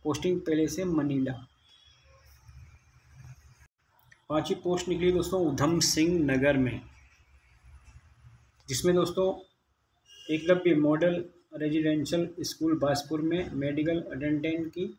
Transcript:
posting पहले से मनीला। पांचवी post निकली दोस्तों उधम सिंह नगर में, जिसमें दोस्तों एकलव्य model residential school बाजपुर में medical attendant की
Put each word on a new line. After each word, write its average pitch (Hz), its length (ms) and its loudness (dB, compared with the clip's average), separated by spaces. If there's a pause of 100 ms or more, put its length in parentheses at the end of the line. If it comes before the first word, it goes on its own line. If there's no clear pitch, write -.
posting 175 360 -2
पहले 156 260 0
से 185 160 -4
मनीला। 143 480 -2 (3000)
पांचवी 156 340 0
post 175 240 -2
निकली 180 240 2
दोस्तों 180 340 0
उधम 147 340 2
सिंह 165 460 2
नगर 135 320 4
में, 123 240 0 (1900)
जिसमें 156 260 2
दोस्तों 180 300 2 (1040)
एकलव्य 165 460 2
model 160 480 2 (320)
residential 156 720 0 (140)
school 156 380 -2
बाजपुर 143 420 -2
में 170 320 -2
medical 151 540 -2
attendant 151 600 -4
की 180 180 -8 (120)